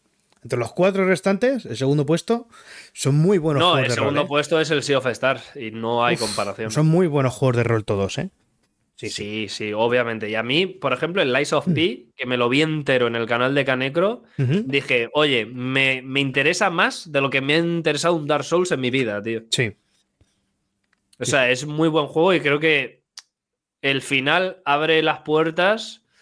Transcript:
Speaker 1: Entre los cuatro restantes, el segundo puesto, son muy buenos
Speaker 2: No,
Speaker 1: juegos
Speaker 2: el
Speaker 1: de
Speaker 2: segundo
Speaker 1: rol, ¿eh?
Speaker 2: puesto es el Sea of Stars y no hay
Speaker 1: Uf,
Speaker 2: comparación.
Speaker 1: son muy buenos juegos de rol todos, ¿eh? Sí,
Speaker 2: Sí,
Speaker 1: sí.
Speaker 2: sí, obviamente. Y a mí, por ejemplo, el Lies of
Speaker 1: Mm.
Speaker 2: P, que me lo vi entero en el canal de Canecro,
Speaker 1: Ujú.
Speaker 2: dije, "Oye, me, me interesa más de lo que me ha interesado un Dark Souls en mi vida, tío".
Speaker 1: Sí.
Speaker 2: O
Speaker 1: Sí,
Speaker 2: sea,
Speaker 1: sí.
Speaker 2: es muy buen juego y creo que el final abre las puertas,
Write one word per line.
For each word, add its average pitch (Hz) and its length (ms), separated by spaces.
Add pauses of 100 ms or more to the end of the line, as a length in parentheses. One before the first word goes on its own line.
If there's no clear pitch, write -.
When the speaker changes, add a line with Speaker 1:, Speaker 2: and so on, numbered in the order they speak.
(420)
Speaker 1:
Entre 120 180
los 117 140
cuatro 190 340
restantes, 202 580
el 110 120
segundo 139 280
puesto, 220 440 (420)
son 135 240
muy 180 220
buenos 156 240
Speaker 2:
No, 175 100
Speaker 1:
juegos 143 140
Speaker 2:
el - 60
Speaker 1:
de 117 40
Speaker 2:
segundo 143 260
Speaker 1:
rol, 143 40
¿eh? - 20
Speaker 2:
puesto 147 320
es 156 120
el 143 120
Sea 139 140
of 123 80
Stars 127 500
y 113 160
no 113 320
hay 120 120
Speaker 1:
Uf, 113 60
Speaker 2:
comparación. 107 480
Speaker 1:
son 151 180
muy 170 200
buenos 139 260
juegos 127 220
de 117 80
rol 113 220
todos, 98 320
¿eh? 190 120 (680)
Sí, 107 140
Speaker 2:
Sí, 107 380
Speaker 1:
sí. - 20
Speaker 2:
sí, 104 240
obviamente. 113 560
Y 107 60
a 110 80
mí, 156 240
por 139 240
ejemplo, 165 300
el 135 100
Lies 143 220
of 151 140
Speaker 1:
Mm. 175 60
Speaker 2:
P, 165 320 (100)
que 131 100
me 127 100
lo 120 140
vi 139 120
entero 139 460
en 117 80
el 117 100
canal 123 300
de 139 100
Canecro, 139 580 (140)
Speaker 1:
Ujú. 147 280
Speaker 2:
dije, 131 480
"Oye, 139 320
me, 127 580
me 131 160
interesa 143 500
más 185 420
de 143 100
lo 139 80
que 135 120
me 143 140
ha 165 40
interesado 165 560
un 151 120
Dark 147 160
Souls 180 300
en 135 80
mi 127 100
vida, 110 300
tío". 113 280
Speaker 1:
Sí. 113 240 (1500)
Speaker 2:
O 123 60
Speaker 1:
Sí, - 60
Speaker 2:
sea, 135 140
Speaker 1:
sí. 123 80
Speaker 2:
es 131 120
muy 151 220
buen 151 200
juego 175 260
y 151 80
creo 147 180
que 147 420 (800)
el 139 200
final 151 640
abre 156 360
las 151 200
puertas, 165 800 (200)